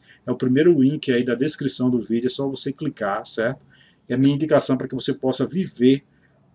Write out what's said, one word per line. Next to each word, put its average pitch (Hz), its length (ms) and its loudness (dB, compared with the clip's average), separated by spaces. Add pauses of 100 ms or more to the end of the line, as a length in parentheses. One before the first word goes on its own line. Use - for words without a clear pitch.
(260)
É 127 40 -4
o 123 60 -4
primeiro 143 420 4
link 139 320 2
aí 123 140 2
da 123 100 -2
descrição 131 540 -2
do 123 100 0
vídeo, 117 280 -2
é 127 40 -2
só 139 160 -4
você 135 280 -4
clicar, 110 500 -6
certo? 117 400 -4 (420)
É 127 80 -4
a 123 40 -2
minha 139 160 4
indicação 143 420 2
pra 127 100 -4
que - 80 -10
você 131 200 -2
possa 131 320 -2
viver 139 580 2 (500)